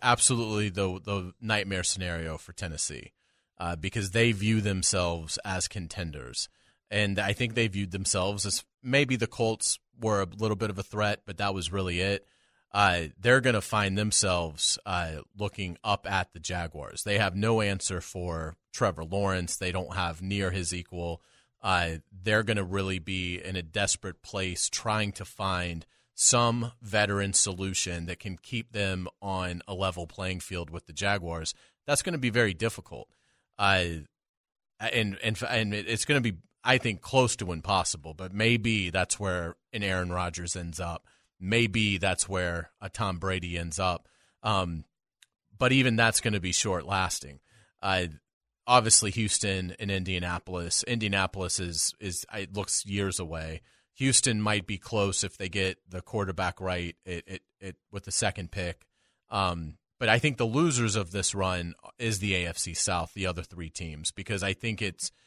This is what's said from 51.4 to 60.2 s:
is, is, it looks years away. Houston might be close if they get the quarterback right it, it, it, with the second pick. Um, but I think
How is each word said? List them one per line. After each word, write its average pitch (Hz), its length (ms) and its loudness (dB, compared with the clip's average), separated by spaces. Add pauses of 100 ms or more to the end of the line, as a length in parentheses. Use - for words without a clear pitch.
is, 87 400 -2
is, 92 360 -6
it 98 200 -8
looks - 300 -2
years 98 340 0
away. 80 440 -6 (320)
Houston 127 460 4
might 104 260 2
be 101 120 -6
close 101 460 0
if 92 120 -8
they 95 140 -6
get 95 280 0 (100)
the 90 120 -8
quarterback 95 600 -2
right 90 440 -4
it, 90 220 -8
it, 95 160 -12 (180)
it, 95 160 -12 (140)
with 98 140 -10
the 98 80 -10
second 98 380 -2
pick. 87 360 -6 (440)
Um, 87 460 -2 (220)
but 120 100 0
I 117 100 8
think 139 180 2